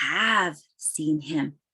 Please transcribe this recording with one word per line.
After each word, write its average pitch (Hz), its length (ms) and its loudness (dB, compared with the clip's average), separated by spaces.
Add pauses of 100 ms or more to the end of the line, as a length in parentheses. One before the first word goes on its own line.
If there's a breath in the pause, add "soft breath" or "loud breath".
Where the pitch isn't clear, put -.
have 185 580 2 (180)
seen 151 440 -2
him. 147 340 -2 (180)